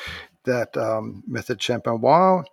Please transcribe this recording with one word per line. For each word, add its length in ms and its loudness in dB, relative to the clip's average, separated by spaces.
that, 340 -2
um, 480 -4
Method 320 -6
Champenois. 960 2